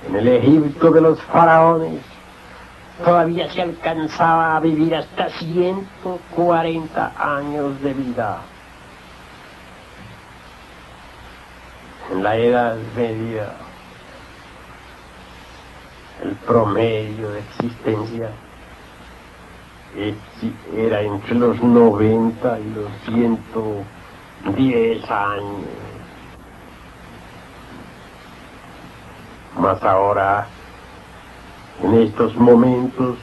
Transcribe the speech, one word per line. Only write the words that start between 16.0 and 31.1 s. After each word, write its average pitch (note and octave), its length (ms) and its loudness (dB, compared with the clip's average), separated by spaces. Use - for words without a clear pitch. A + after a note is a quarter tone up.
el G2 80 -6
promedio G#2+ 840 0
de G#2 100 -10
existencia A2+ 920 -6
es-, G2+ 200 -6
era G#2+ 260 0
entre G2+ 320 -4
los A#2 280 2
noventa A2+ 960 4
y G#2+ 120 -10
los G#2 200 -8
ciento A2+ 800 -2
diez A#2 540 0
años. G2+ 560 -4
Mas F#2+ 240 0
ahora... G2+ 640 2